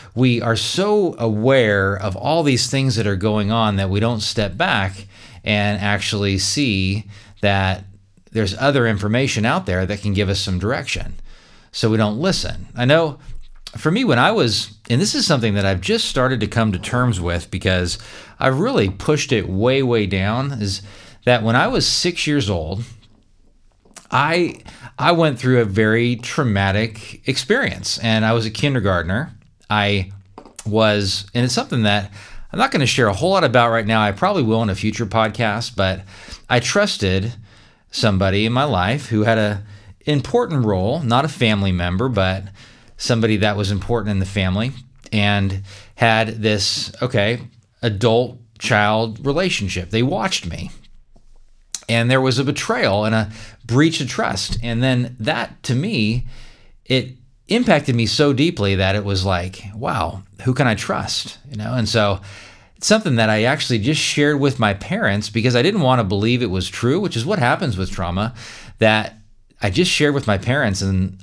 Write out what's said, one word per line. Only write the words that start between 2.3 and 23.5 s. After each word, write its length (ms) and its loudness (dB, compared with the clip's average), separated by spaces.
these 300 2
things 240 0
that 100 0
are 100 2
going 360 0
on 240 2
that 160 0
we 80 2
don't 220 0
step 360 -2
back 480 0
and 360 0
actually 600 0
see 640 0
that 420 2
there's 260 -2
other 300 2
information 580 0
out 220 0
there 180 0
that 160 -6
can 120 -2
give 140 2
us 120 0
some 180 -2
direction. 560 -4
So 200 0
we 60 4
don't 220 0
listen. 460 -2
I 100 -2
know 340 2
for 140 0
me, 140 0
when 120 4
I 140 4
was 460 0
and 120 2
this 140 -2
is 100 2
something 300 2
that 100 2
I've 160 0
just 240 0
started 340 0
to 80 0
come 240 0
to 80 -2
terms 400 0
with 320 -4
because 460 0
I've 200 2
really 300 2
pushed 420 -2
it 180 0
way, 340 2
way 220 2
down, 480 -2
is 280 -6
that 180 4
when 120 2
I 120 4
was 180 0
six 400 -2
years 240 0
old, 340 -4